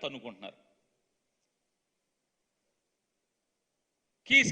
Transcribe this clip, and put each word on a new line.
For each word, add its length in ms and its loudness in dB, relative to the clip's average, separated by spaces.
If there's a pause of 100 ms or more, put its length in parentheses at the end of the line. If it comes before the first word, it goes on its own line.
తన్నుకుంటున్నారు. 520 -14 (3750)
కీస్, 220 6